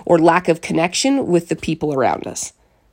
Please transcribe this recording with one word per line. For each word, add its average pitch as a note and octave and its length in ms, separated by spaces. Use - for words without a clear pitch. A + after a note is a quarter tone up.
or F3 140
lack E3+ 280
of E3 140
connection F3+ 640
with E3+ 240
the - 60
people D3+ 380
around A#2 340
us. - 260